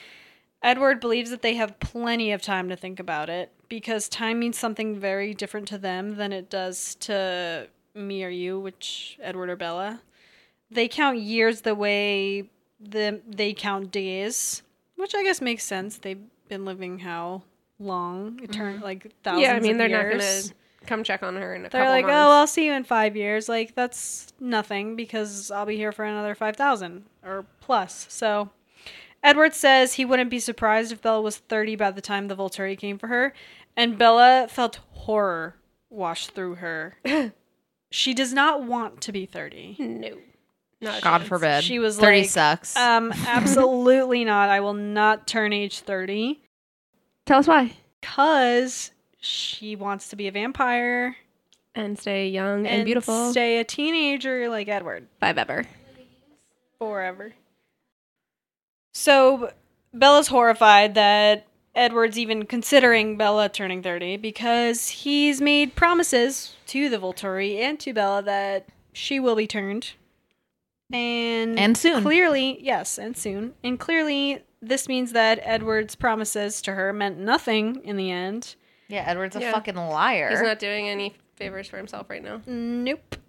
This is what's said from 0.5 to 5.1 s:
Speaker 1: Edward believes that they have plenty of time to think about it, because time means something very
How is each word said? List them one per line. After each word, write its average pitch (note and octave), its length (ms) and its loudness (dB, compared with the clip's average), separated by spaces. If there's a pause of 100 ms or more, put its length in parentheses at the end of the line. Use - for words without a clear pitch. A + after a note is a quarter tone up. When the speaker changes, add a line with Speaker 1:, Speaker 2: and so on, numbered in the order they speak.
Speaker 1:
Edward B3+ 380 2
believes A#3 300 -4
that B3 120 -10
they A#3 120 0
have A3 260 -4
plenty A#3 520 -4
of F#3+ 80 -4
time F#3 280 -4
to F3+ 80 -8
think F#3 240 -14
about D#3+ 280 -6
it, F3 220 -8 (180)
because A3 400 -6
time A3+ 300 -4
means A#3 200 -4
something A3 400 -6
very G3 360 -4